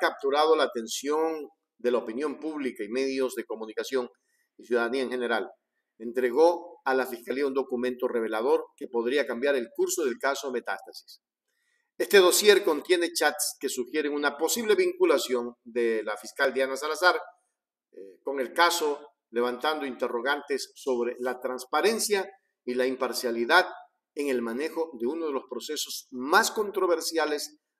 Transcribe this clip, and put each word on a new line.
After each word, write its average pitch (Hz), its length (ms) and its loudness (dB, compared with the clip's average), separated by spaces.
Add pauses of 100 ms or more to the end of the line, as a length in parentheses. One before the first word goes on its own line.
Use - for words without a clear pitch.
capturado 156 540 4
la 156 80 4
atención 143 880 -2 (280)
de 120 140 0
la 123 80 2
opinión 131 400 -4
pública 143 460 -6
y 101 40 -10
medios 131 460 -2
de 113 100 -6
comunicación 110 640 -4 (480)
y - 80 -20
ciudadanía 120 380 0
en 120 80 -2
general, 117 400 -2 (480)
entregó 123 840 2
a 135 100 2
la 131 120 2
Fiscalía 127 420 -4
un 135 60 -4
documento 127 520 -2
revelador 117 600 0 (100)
que - 100 -12
podría 123 400 0
cambiar 127 300 0
el 120 180 -2
curso 175 300 -2
del 120 120 0
caso 135 360 -2
Metástasis. - 720 -10 (760)
Este 185 200 6
dossier 190 440 8
contiene 170 500 2
chats - 460 0
que 139 100 -4
sugieren 143 460 -2
una 147 220 0
posible 208 400 2
vinculación 143 880 2
de 113 400 0
la 107 120 -4
fiscal 131 380 -2
Diana 135 220 0
Salazar, 156 440 2 (680)
eh, 95 320 -20
con 139 160 -6
el 120 140 -2
caso, 160 480 2 (320)
levantando 123 540 -2
interrogantes 127 880 -2
sobre 120 420 -2
la 123 220 -4
transparencia 185 880 0 (340)
y 123 100 -4
la 127 120 2
imparcialidad 127 800 2 (480)
en 143 140 -4
el 127 140 0
manejo 160 520 -4
de 117 120 -6
uno 160 200 -4
de 147 60 -4
los 131 160 -4
procesos - 640 -8
más 156 400 2
controversiales 165 1080 -2 (220)